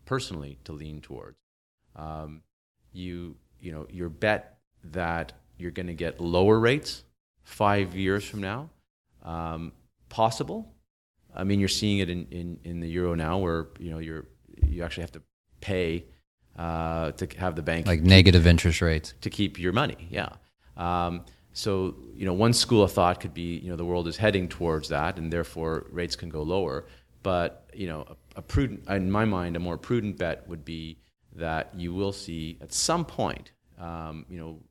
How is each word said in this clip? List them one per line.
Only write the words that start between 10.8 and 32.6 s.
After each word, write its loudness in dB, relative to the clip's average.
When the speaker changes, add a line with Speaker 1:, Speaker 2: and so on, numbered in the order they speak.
Speaker 1:
I -4
mean, 4
you're 4
seeing 0
it 0
in, -6
in, -10
in -8
the -6
euro 0
now, 0
where, -2
you -10
know, -8
you're, -10
you 0
actually -6
have -8
to -18
pay, -2
uh, -2
to -6
have -2
the -6
bank 0
Speaker 2:
Like 6
Speaker 1:
keep 6
Speaker 2:
negative 12
interest 8
rates. 0
Speaker 1:
to -6
keep -2
your -2
money. 0
Yeah. -4
Um, -2
so, -2
you -6
know, 0
one 4
school 6
of 4
thought 4
could -8
be, -6
you -8
know, -6
the -4
world 0
is -6
heading 4
towards -2
that, 0
and -4
therefore -4
rates -6
can -12
go -6
lower. -2
But, 0
you -6
know, -10
a -12
prudent, -2
in 0
my 2
mind, -2
a -4
more -4
prudent -2
bet -4
would -12
be -12
that -4
you -6
will -2
see -8